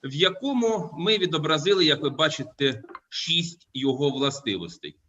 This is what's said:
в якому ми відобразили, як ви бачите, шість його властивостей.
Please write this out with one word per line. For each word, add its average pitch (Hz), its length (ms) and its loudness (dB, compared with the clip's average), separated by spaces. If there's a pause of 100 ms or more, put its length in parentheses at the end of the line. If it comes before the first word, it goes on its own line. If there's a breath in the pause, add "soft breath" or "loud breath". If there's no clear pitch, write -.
в 135 100 -8
якому 220 760 2
ми 196 260 2
відобразили, 165 680 2
як 147 180 4
ви 143 80 0
бачите, 139 720 -2 (260)
шість - 680 -6
його 135 360 0
властивостей. 101 880 -4 (120)